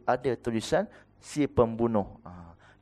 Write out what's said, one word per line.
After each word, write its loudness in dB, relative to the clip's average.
ada 0
tulisan -2
si 0
pembunuh. 0
Ha, -18